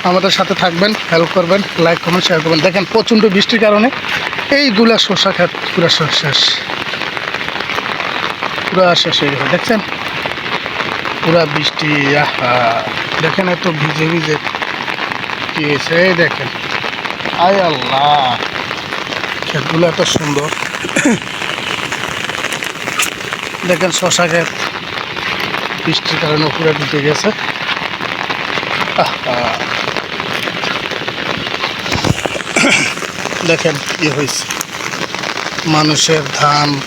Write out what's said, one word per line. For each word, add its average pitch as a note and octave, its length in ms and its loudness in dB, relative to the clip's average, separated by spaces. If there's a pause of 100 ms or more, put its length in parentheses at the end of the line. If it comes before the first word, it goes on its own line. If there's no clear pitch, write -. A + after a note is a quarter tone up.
আমাদের F#3 260 4
সাথে F#3 240 2
থাকবেন, F#3+ 400 2 (180)
হেল্প E3 220 4
করবেন, F#3 280 4 (160)
লাইক, E3 260 4
কমেন্ট, E3+ 200 2
শেয়ার E3 160 4
করবেন। D#3+ 200 4
দেখেন F#3 240 4
প্রচণ্ড A3 420 4
বৃষ্টির G3+ 340 4
কারণে G#3+ 300 6 (600)
এইগুলা A3+ 480 4
শসা F#3+ 340 2
ক্ষেত F3 180 2 (240)
পুরা E3+ 140 4
শ-, - 320 2
শেষ, - 380 2 (2000)
পুরা F3 240 4
শেষ D#3+ 260 2
হয়ে D3 100 2
গেছে। C#3 200 0
দেখছেন G3 300 2 (1400)
পুরা E3 320 4
বৃষ্টি, D3 640 2
আহা, B2 640 2 (400)
দেখেন F3+ 260 2
এত F3 200 0
ভিজে D#3 380 0
ভিজে D#3+ 300 0 (1160)
কি D#3 100 0
হয়েছে। D#3+ 420 2
এই F#3 80 4
দেখেন, E3 340 0 (920)
আয় F#3+ 220 4
আল্লাহ, C#3 760 2 (1120)
ক্ষেতগুলো D#3+ 420 2
এত F3 140 0
সুন্দর। D3 480 0 (3250)
দেখেন F3 240 2
শসা F3 360 2
ক্ষেত E3 200 2 (1400)
বৃষ্টির D#3+ 380 0
কারণে D3+ 240 2 (120)
পুরা D#3+ 140 2
ডুবে D3 300 0
গেছে। D3+ 500 0 (1500)
আহা। C3 340 -2 (4000)
দেখেন D#3+ 280 2 (240)
কি D3+ 180 0
হয়েছে, C#3+ 280 -2 (1200)
মানুষের D#3 560 4 (180)
ধান D3 280 4 (180)